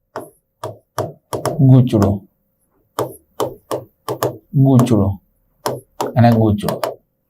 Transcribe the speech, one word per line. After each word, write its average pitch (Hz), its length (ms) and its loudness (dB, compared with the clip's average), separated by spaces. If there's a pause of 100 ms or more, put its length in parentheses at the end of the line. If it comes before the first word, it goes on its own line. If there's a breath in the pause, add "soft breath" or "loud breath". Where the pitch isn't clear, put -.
(1600)
ગૂંચળું, 123 720 4 (2250)
ગૂંચળું 117 680 2 (960)
અને 117 160 4
ગૂંચળું. 110 500 -2 (480)